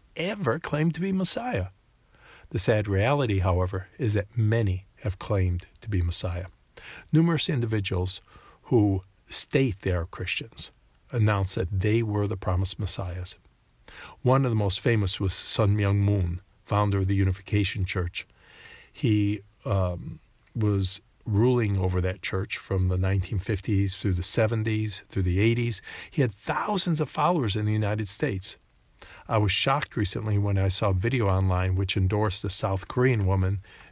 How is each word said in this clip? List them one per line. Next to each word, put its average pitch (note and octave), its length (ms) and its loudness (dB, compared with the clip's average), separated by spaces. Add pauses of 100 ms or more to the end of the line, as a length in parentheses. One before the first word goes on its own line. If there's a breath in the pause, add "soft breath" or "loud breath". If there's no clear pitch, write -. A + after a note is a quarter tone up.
(160)
ever E3+ 420 -2
claim D#3+ 340 0
to D#3+ 100 -4
be G3 100 -2
Messiah? F#3+ 580 -2 (840 loud breath)
The - 80 -2
sad G#2+ 280 2
reality, G#2+ 520 2
however, F#2 480 0 (100)
is G#2+ 160 -2
that - 240 -2
many G#2+ 480 2 (120)
have - 220 -6
claimed F#2 460 0 (160)
to - 80 -12
be F#2+ 120 0
Messiah. E2+ 440 -4 (640 loud breath)
Numerous E3 380 4
individuals G#2+ 720 -2 (420 loud breath)
who G#2 400 4 (240)
state - 540 -2
they F#2+ 100 0
are F2 140 0
Christians - 640 -10 (400)
announce G#2 440 2
that F#2+ 260 -2
they A2 220 2
were G#2 240 0
the G#2 100 -4
promised F#2+ 420 -2
messiahs. F2+ 580 -6 (840 loud breath)
One C3 240 4
of A#2+ 60 2
the A2+ 40 2
most G2+ 240 0
famous G#2+ 400 2
was G2 140 0
Sun - 420 0
Myung G2+ 220 2
Moon, G2 440 2 (220)
founder G2+ 360 2
of F#2+ 80 0
the G2 80 0
Unification G2 680 0
Church. F2+ 440 -6 (640 loud breath)
He, G#2 480 0 (240)
um, F#2 540 -2 (360)
was G2+ 460 0 (240)
ruling A2 520 2
over F#2 240 0
that F#2 220 -4
church G2 340 -6
from F#2+ 300 0
the F#2 100 0
nineteen F#2+ 400 0
fifties G2 560 0
through G2+ 200 -2
the F2 100 -2
seventies, A2 840 -2
through G2 120 -2
the F2+ 180 2
eighties. A#2 400 2 (300 loud breath)
He D3 140 0
had B2 100 0
thousands F3+ 680 -2
of D3+ 80 -2
followers D3 480 0
in G#2+ 100 0
the G#2+ 60 2
United G#2+ 360 0
States. G#2 500 -4 (720 loud breath)
I A2+ 100 0
was G#2+ 140 2
shocked - 440 0
recently G#2+ 440 -2
when G2+ 180 2
I F#2+ 120 2
saw G2+ 200 0
a F#2+ 40 2
video A2+ 340 0
online F#2 480 2
which F#2+ 200 0
endorsed G#2 500 0
a G2+ 40 -2
South F#2+ 380 -2
Korean B2 400 2
woman F#2+ 320 2 (320 loud breath)